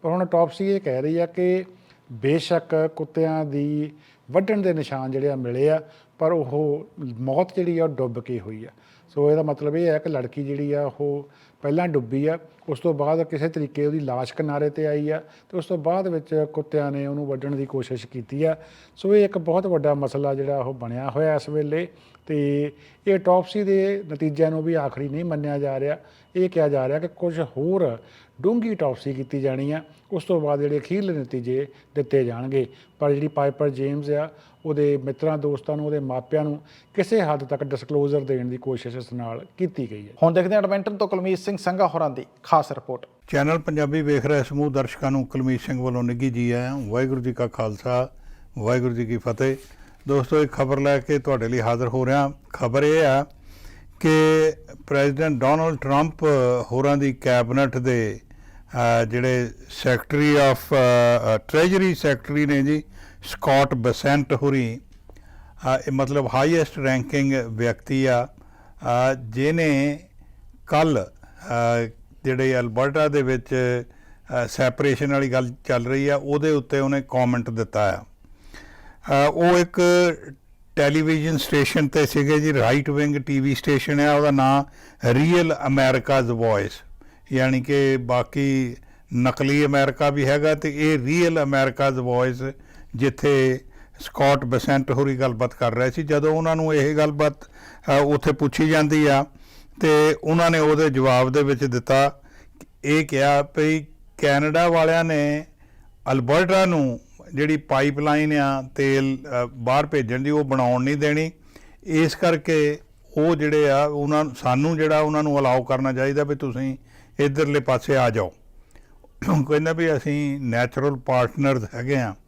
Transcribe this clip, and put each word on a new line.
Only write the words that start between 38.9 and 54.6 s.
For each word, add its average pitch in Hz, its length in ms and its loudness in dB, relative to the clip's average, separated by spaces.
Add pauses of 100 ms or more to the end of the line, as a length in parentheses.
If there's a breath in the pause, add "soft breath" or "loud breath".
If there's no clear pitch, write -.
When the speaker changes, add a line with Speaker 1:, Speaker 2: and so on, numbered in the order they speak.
Speaker 1:
ਇਸ 123 160 -14
ਨਾਲ 120 340 -10 (100)
ਕੀਤੀ 160 340 -4
ਗਈ 104 180 -14
ਹੈ। - 40 -20 (100)
Speaker 2:
ਹੁਣ 165 100 4
ਦੇਖਦੇ 185 220 2
ਹਾਂ 208 80 4
ਐਡਮਿੰਟਨ 202 340 -2
ਤੋਂ 202 120 -2
ਕੁਲਮੀਤ 185 300 -2
ਸਿੰਘ 196 180 -6
ਸੰਘਾ 185 300 0
ਹੋਰਾਂ 156 240 -2
ਦੀ 127 160 -12 (160)
ਖਾਸ 151 300 2
ਰਿਪੋਰਟ। 127 340 -10 (220)
Speaker 3:
ਚੈਨਲ 151 300 0
ਪੰਜਾਬੀ 151 440 -2
ਵੇਖ 143 240 0
ਰਹੇ 143 160 2
ਸਮੂਹ 147 280 -2
ਦਰਸ਼ਕਾਂ 135 400 -4
ਨੂੰ 135 160 0
ਕੁਲਮੀਤ 131 340 -2
ਸਿੰਘ 127 220 -6
ਵੱਲੋਂ 123 200 -2
ਨਿੱਘੀ 120 280 -2
ਜੀ 120 200 -2
ਆਇਆਂ। 123 280 -4 (100)
ਵਾਹਿਗੁਰੂ 131 320 -2
ਜੀ 123 120 -4
ਕਾ 120 140 -4
ਖਾਲਸਾ, 123 640 -4 (480 soft breath)
ਵਾਹਿਗੁਰੂ 120 360 0
ਜੀ 117 120 -4
ਕੀ 117 100 -4
ਫਤਿਹ। 131 400 -2 (520 soft breath)
ਦੋਸਤੋ, 139 340 2
ਇੱਕ 143 100 -2
ਖਬਰ 135 280 -2
ਲੈ 139 180 2
ਕੇ 147 200 0
ਤੁਹਾਡੇ 131 300 -2
ਲਈ 123 120 -2
ਹਾਜ਼ਰ 117 280 0
ਹੋ 127 180 -2
ਰਿਹਾ। 139 260 0 (200)
ਖਬਰ 127 300 -2
ਇਹ 156 240 4
ਆ 139 200 2 (720 soft breath)
ਕਿ 160 100 2 (760)